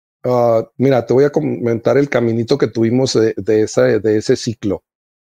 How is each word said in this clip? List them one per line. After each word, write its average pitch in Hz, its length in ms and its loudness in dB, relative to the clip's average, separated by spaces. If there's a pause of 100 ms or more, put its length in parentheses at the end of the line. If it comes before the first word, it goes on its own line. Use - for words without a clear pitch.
(260)
ah, 120 500 0
mira, 127 300 0
te - 80 -2
voy 131 100 4
a 147 80 0
comentar 120 680 -2
el 143 120 0
caminito 117 480 0
que 143 100 0
tuvimos 117 460 0
de, 110 240 2
de 107 240 0
esa, 107 220 0
de 110 340 0
ese 120 180 0
ciclo. 104 480 -6 (540)